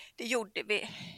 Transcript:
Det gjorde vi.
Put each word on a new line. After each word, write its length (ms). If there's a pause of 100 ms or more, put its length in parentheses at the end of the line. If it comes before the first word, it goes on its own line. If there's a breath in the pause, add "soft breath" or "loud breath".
(160 loud breath)
Det 100
gjorde 380
vi. 260 (280 loud breath)